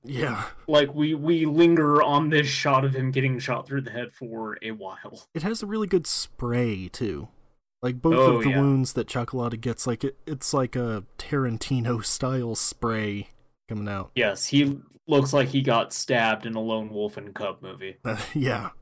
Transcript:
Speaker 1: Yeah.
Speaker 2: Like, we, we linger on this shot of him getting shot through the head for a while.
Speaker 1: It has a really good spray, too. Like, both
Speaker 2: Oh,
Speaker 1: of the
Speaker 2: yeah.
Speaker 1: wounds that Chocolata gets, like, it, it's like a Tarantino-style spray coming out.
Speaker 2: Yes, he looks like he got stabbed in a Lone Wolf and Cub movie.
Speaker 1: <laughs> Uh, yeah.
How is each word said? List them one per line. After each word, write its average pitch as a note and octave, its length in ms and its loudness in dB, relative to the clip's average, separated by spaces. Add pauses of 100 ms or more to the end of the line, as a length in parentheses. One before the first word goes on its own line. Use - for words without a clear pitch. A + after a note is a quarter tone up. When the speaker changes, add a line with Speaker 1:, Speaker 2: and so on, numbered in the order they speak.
Speaker 1:
Yeah. B2 400 -4 (220)
Speaker 2:
Like, D3 280 4
we, D3+ 200 0
we D#3 320 2
linger D#3 560 6
on D3 280 4
this D3 160 4
shot C#3 380 2
of C3+ 100 0
him C3 160 -2
getting C3 280 0
shot A#2+ 280 -6
through C3+ 160 -4
the A2+ 80 -10
head A#2+ 220 -8
for A2+ 500 -10
a A2 100 -8
while. G#2 600 -16
Speaker 1:
It D#3 80 -6
has A3 200 -4
a G#3 40 -8
really G#3 200 -2
good F3 200 2
spray, A#2+ 800 -2
too. F2 400 -6 (540)
Like, B2 180 -4
both E3 140 4
Speaker 2:
Oh, B2+ 240 8
Speaker 1:
of A2 60 0
the C#3+ 60 4
Speaker 2:
yeah. C3+ 100 2
Speaker 1:
wounds C#3 340 4
that A#2 140 -2
Chocolata A#2+ 520 -4
gets, A#2+ 260 -4
like, A#2+ 180 -4
it, C3 120 -4 (100)
it's - 280 -4
like C3 200 0
a A2+ 300 -4 (140)
Tarantino-style B2 1400 -2
spray G#2+ 720 -2 (400)
coming G#2 200 -6
out. G2 260 -8
Speaker 2:
Yes, G#2+ 320 0
he C#3+ 320 2 (280)
looks C#3 260 4
like C3+ 160 4
he C3+ 140 0
got A#2 300 2
stabbed A2+ 540 0
in A2+ 80 -6
a A2 60 -4
Lone A2 300 -4
Wolf G#2 260 -6
and G2+ 180 -14
Cub G2 260 -6
movie. F#2+ 400 -14
Speaker 1:
<laughs> - 40 -20
Uh, A2 120 -4 (180)
yeah. B2 360 -2 (100)